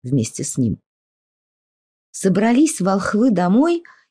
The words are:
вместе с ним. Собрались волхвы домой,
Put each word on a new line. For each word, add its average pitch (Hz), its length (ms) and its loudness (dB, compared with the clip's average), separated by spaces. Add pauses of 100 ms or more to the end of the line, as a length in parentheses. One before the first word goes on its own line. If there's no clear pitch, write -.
вместе 123 400 -4
с - 140 -8
ним. 120 240 -2 (1300)
Собрались 226 680 2
волхвы 196 500 0
домой, 233 520 2 (280)